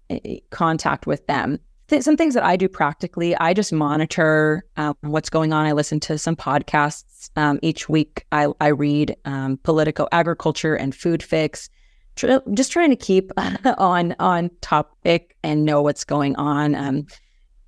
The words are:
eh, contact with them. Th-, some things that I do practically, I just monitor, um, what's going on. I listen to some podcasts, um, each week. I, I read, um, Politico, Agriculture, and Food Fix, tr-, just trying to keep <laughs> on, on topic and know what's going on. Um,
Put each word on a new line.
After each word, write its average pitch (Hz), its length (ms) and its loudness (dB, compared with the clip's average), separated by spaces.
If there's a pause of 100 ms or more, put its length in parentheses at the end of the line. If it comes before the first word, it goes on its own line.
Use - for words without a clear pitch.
eh, - 300 -8 (100)
contact 160 580 -2
with - 200 -4
them. 139 320 -2 (280)
Th-, 294 160 2
some 302 140 4
things 311 160 2
that 226 100 2
I 180 140 2
do 185 100 0
practically, 170 680 -2
I 165 160 2
just 190 180 0
monitor, 156 920 2 (100)
um, 151 260 -4
what's 151 280 -4
going 156 240 0
on. 156 120 2
I 151 60 2
listen 151 300 0
to 156 160 -4
some 165 180 -2
podcasts, - 1040 -4
um, 147 240 2
each - 260 -4
week. - 460 0
I, 147 140 2 (120)
I 151 100 2
read, 147 540 0
um, 135 400 -4
Politico, 156 480 0
Agriculture, 165 640 0
and 135 180 -4
Food 165 300 -2
Fix, - 460 -2 (460)
tr-, 262 240 2 (140)
just 254 200 0
trying 339 160 4
to 247 80 4
keep 190 360 0
<laughs> 190 440 -2
on, 175 420 2
on 175 300 2 (100)
topic - 800 -2
and 151 220 0
know 147 180 4
what's 147 220 0
going 147 320 -2
on. 147 400 0
Um, 143 300 -4 (640)